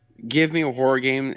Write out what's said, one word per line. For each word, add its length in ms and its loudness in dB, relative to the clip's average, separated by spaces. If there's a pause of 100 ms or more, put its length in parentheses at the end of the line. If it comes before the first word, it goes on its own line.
(280)
give 240 2
me 100 0
a 100 -2
horror 280 2
game, 360 -2